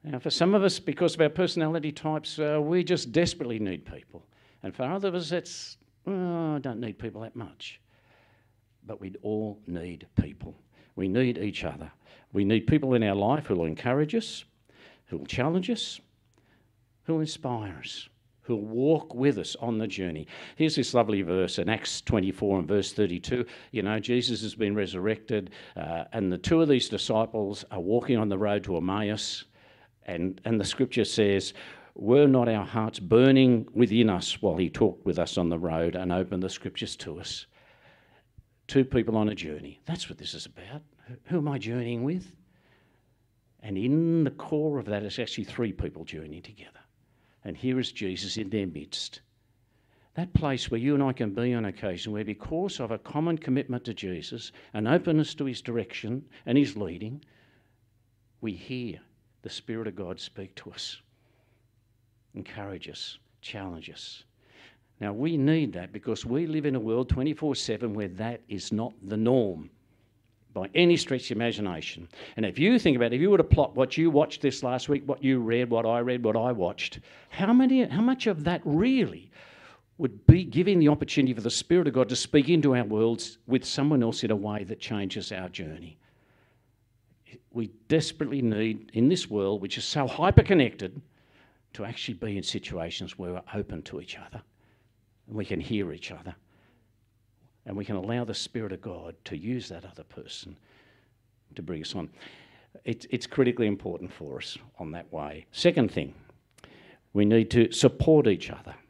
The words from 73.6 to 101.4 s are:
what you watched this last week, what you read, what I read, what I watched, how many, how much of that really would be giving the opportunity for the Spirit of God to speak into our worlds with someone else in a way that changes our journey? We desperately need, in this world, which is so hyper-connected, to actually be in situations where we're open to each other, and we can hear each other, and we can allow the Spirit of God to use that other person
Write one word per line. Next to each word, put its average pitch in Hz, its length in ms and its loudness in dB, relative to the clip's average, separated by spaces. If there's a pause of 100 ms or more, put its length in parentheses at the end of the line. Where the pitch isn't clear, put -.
what 131 220 2
you 165 120 4
watched 147 300 2
this 135 220 0
last 127 260 -2
week, 143 160 0
what 135 180 -4
you 131 160 4
read, 117 300 2
what 117 160 2
I 113 140 2
read, 123 260 -2
what 110 100 4
I 117 160 2
watched, 95 500 -4 (280)
how 196 240 2
many, 254 320 6
how - 160 0
much 254 260 2
of 165 180 0
that 170 200 0
really 165 640 2 (680)
would 113 280 2
be 180 180 10
giving 175 340 4
the 151 100 8
opportunity 143 460 2
for 107 80 -6
the 117 80 0
Spirit 170 380 2
of 131 40 0
God 123 160 4
to 127 80 -2
speak 139 320 4
into 151 260 6
our 123 100 2
worlds 110 520 0 (100)
with 131 200 2
someone 147 360 2
else 113 220 0
in 110 60 -2
a 110 60 4
way 104 280 -4
that 104 160 -10
changes 101 500 -6
our 92 200 -8
journey? 82 480 -14 (1500)
We 113 180 -4 (180)
desperately 151 520 0
need, 110 540 -2
in 117 160 6
this 180 180 0
world, 101 320 0
which 95 160 -8
is 110 80 -8
so 143 220 -2
hyper-connected, 156 960 4 (720)
to 107 100 -10
actually 117 300 -8
be 101 240 -6
in 95 40 -6
situations - 760 -8
where 90 160 -6
we're 90 80 -8 (100)
open 98 300 -8
to - 180 -12
each - 160 -14
other, - 240 -18 (880)
and 107 80 -10
we 104 80 -4
can 87 160 -4
hear 98 320 -4
each 85 200 -12
other, 90 220 -14 (1300)
and 101 80 -8
we 104 80 -6
can 104 120 -4
allow 117 280 -2
the 110 80 -6
Spirit 107 380 -8
of 92 100 -10
God 87 440 -12
to - 120 -10
use 113 320 -6
that 85 160 -14
other 87 200 -20
person - 520 -18 (1000)